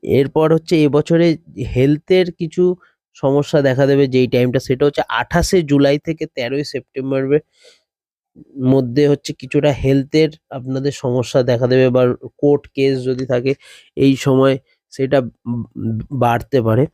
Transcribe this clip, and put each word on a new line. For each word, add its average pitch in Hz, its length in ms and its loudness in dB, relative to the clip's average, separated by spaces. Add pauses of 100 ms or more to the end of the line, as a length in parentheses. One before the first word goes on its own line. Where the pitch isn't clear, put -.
এরপর 139 500 0
হচ্ছে 160 300 -2
এবছরে 151 440 2 (480)
হেলথের 151 560 2
কিছু 175 320 -4 (500)
সমস্যা 143 480 0
দেখা 135 240 2
দেবে 139 220 4
যেই 127 200 2
টাইমটা, 123 320 0
সেটা 135 260 -2
হচ্ছে 143 240 -2
আঠাশে 165 520 0
জুলাই 143 380 2
থেকে 160 260 -8
তেরোই 135 380 -6
সেপ্টেম্বরের 135 800 -4 (1200)
মধ্যে 131 420 2
হচ্ছে 143 260 -2
কিছুটা 143 380 -2
হেলথের 139 580 0 (200)
আপনাদের 135 420 -6
সমস্যা 127 520 -2
দেখা 123 240 0
দেবে, 131 220 4
বা 127 140 2 (340)
কোর্ট 143 260 0 (100)
কেস 135 200 0 (100)
যদি 127 220 -4
থাকে 123 260 -2 (440)
এই 139 200 4
সময় 135 400 2 (380)
সেটা 135 260 0 (260)
উম, 120 180 -6 (480)
বাড়তে 120 500 -2
পারে। 110 220 2 (100)